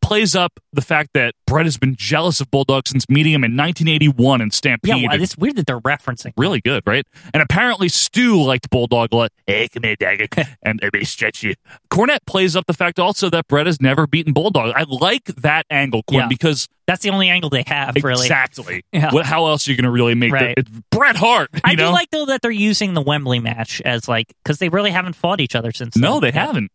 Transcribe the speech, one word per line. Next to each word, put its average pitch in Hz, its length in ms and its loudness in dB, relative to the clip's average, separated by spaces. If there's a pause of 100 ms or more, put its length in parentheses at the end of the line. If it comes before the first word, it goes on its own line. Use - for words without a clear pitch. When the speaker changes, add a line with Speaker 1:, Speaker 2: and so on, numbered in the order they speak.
Speaker 1:
plays 214 260 2
up 180 240 0 (140)
the 143 100 -2
fact 151 320 0
that 120 200 0 (120)
Bret 156 200 2
has 156 100 -2
been 131 200 0
jealous 156 440 0
of 135 100 -6
Bulldog 135 380 2
since 135 200 -2
meeting 151 260 4
him 139 100 2
in 117 120 0
nineteen 160 320 0
eighty-one 139 520 4
in 107 100 -2
Stampede. 147 460 0
Speaker 2:
Yeah, 123 120 0
well, 147 140 0
it's 185 140 -4
weird 254 200 -2
that 180 100 -2
they're 123 140 -4
referencing 127 560 -6
Speaker 1:
Really 147 240 0
good, 123 260 -2
right? 123 200 0 (280)
And 156 80 2
apparently 196 460 0
Stu 220 540 2
liked 131 280 0
Bulldog 117 420 2
a 117 40 2
lot. 117 160 0 (140)
"Hey, 110 220 0
come 117 160 -10
here, 107 120 -2
Dagger." 101 360 -2
Speaker 2:
<laughs> 143 300 -4
Speaker 1:
And, 107 200 -4
"Let 101 100 -4
me 104 120 -4
stretch - 380 -6
you." 104 120 -4 (360)
Cornette 247 360 2
plays 190 300 0
up 185 100 -2
the 175 80 0
fact 175 240 -2
also 185 320 0
that 165 180 0
Bret 147 180 2
has 160 140 0
never 135 260 2
beaten 156 260 0
Bulldog. 143 440 0
I 151 120 0
like 165 380 -2
that 151 440 -2
angle, 135 320 0
Quinn, 131 200 2
Speaker 2:
Yeah. 120 60 -2
Speaker 1:
because 139 400 -2 (180)
Speaker 2:
That's 180 160 -2
the 202 80 -2
only 190 180 2
angle 175 220 0
they 131 160 -2
have, 139 360 -2
really. 127 240 0
Speaker 1:
Exactly. 123 560 -2 (100)
Speaker 2:
Yeah. 151 200 0
Speaker 1:
What, 151 140 2
how 165 200 0
else 151 220 0
are - 20 -2
you 131 60 0
gonna 123 140 0
really 120 240 2
make 120 180 2
Speaker 2:
Right. 127 240 0
Speaker 1:
the, 135 40 0
it's 131 100 -4 (200)
Bret 247 260 2
Hart, 190 360 2
you 156 120 -6
Speaker 2:
I 180 100 4
Speaker 1:
know? 160 140 2
Speaker 2:
do 175 40 2
like, 175 180 0
though, 202 160 -2
that 262 160 -2
they're 233 80 0
using 208 440 0
the 156 80 -2
Wembley 135 380 0
match 113 420 -8
as, 120 260 -4
like, 113 240 -2 (120)
'cause 151 140 -2
they 185 120 -2
really 202 200 0
haven't 180 240 -2
fought 185 260 -2
each 135 140 -2
other 117 160 -2
since 117 260 -6
Speaker 1:
No, 135 180 4
Speaker 2:
then. 302 80 0
Speaker 1:
they 135 60 2 (100)
Speaker 2:
Yeah. 202 80 0
Speaker 1:
haven't. 147 280 -4